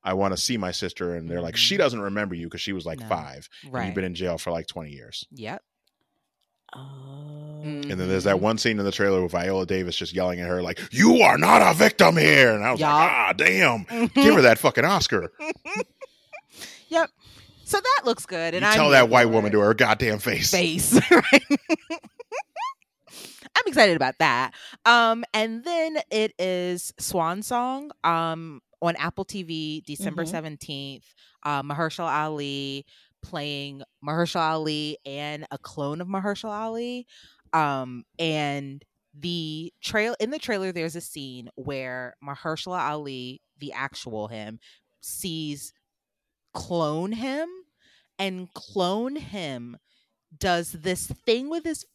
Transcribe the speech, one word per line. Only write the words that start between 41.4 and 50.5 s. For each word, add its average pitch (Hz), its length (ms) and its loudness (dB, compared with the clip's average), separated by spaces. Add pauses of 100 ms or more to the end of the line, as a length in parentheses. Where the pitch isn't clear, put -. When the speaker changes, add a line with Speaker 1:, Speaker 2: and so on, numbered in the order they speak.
Speaker 2:
where 127 680 -10
Mahershala 160 560 -8 (100)
Ali, 135 520 -10 (180)
the 143 140 -12
actual 113 540 -8
him, 110 320 -12 (420)
sees 156 720 -8 (800)
clone 160 600 -4
him, 269 340 -6 (720)
and 185 340 -8
clone 202 600 -4
him 139 640 -10 (600)
does 175 360 0